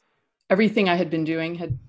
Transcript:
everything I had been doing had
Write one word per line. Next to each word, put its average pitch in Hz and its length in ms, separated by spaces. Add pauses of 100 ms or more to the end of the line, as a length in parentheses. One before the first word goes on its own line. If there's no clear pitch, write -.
(500)
everything 202 400
I 175 60
had 175 160
been 160 140
doing 165 300
had 170 220 (120)